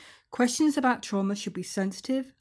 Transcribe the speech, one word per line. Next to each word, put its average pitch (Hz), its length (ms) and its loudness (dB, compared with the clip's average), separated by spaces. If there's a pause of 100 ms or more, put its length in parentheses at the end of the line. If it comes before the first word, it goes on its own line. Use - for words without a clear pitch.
(320)
Questions 277 440 2
about 254 260 2
trauma 196 340 0
should 196 160 -6
be 180 100 -8
sensitive 208 800 -4